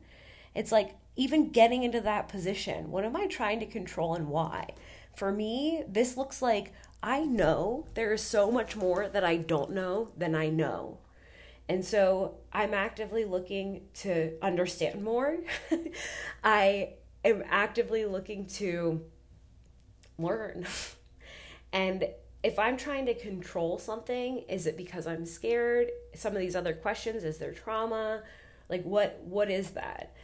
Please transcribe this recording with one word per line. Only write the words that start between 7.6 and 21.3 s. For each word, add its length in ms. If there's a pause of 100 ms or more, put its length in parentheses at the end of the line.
there 180
is 100
so 280
much 260
more 320
that 160
I 120
don't 360
know 440
than 180
I 140
know. 500 (720)
And 160
so 520 (160)
I'm 220
actively 500
looking 580 (140)
to 360 (100)
understand 600
more. 360 (320)
<laughs> 720
I 500 (300)
am 240
actively 560
looking 420
to 560 (1160)
learn. 520
<laughs> 60 (1000)